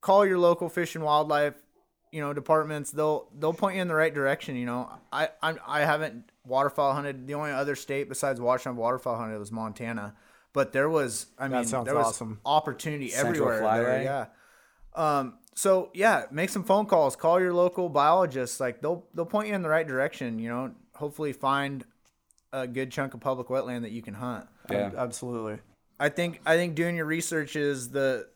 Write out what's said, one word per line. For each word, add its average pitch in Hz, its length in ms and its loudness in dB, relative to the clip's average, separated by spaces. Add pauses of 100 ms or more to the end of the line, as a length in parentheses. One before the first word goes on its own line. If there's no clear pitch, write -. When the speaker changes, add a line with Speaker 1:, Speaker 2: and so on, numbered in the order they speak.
Speaker 1:
call 196 260 6
your 185 120 2
local 175 300 4
Fish 165 260 -4
and 160 100 -8
Wildlife, 151 500 2 (580)
you 156 80 -8
know, 143 120 -4
departments. 151 580 0
They'll, 151 380 0 (100)
they'll 156 160 0
point 190 220 0
you 190 60 0
in 180 60 -2
the 165 60 -2
right 156 180 4
direction, 139 440 -2
you 123 100 -2
know. 123 240 -4 (220)
I, 151 180 0 (120)
I'm, 160 240 -2
I 151 140 -2
haven't 151 500 0 (140)
waterfowl 139 500 2
hunted. 139 320 -6
The 143 80 -8
only 147 180 -4
other 139 220 -2
state 139 340 -4
besides 135 320 -2
Washington 123 320 0
I've 120 60 -6
waterfowl 123 380 -2
hunted 110 220 -6
was 104 120 -10
Montana. 110 640 -8 (380)
But 135 200 0
there 139 180 2
was, 139 360 0 (120)
I 135 100 -4
Speaker 2:
That 131 80 -2
Speaker 1:
mean, 120 100 0
Speaker 2:
sounds 117 200 -2
Speaker 1:
there 135 80 -2
was 117 140 4
Speaker 2:
awesome. 110 360 -6
Speaker 1:
opportunity 147 640 -2
Speaker 3:
Central 127 400 2
Speaker 1:
everywhere 110 120 0 (220)
there, 123 40 2 (140)
Speaker 3:
Flyway? 135 40 -4
Speaker 1:
yeah. 135 220 -2 (680)
Um, 143 440 0 (160)
so, 190 400 2
yeah, 185 360 4
make 165 200 -2
some 196 140 -4
phone 202 220 4
calls. 160 300 4
Call 170 240 4
your 180 140 2
local 180 340 2
biologists. 147 720 4
Like, 123 220 -2
they'll, 175 320 -2
they'll 165 120 -2
point 214 220 -2
you 208 60 -2
in 190 80 -2
the 160 60 -2
right 160 180 4
direction, 131 520 -2
you 113 100 -6
know. 123 240 -6 (220)
Hopefully 147 380 -6
find 139 520 -2 (680)
a 131 140 -4
good 127 260 -6
chunk 139 220 -6
of 120 60 -14
public 127 280 -4
wetland 123 340 -4
that 110 100 -10
you 117 100 -10
can 107 120 -12
hunt. 117 320 -8 (240)
Speaker 3:
Yeah. 101 180 0
Speaker 2:
Ab-, 95 80 -8
absolutely. 117 600 -6 (400)
Speaker 1:
I 143 120 2
think, 170 340 -4
I 160 120 4
think 175 180 0
doing 170 220 0
your 160 100 -2
research 156 500 -2
is 139 340 -2
the 131 460 0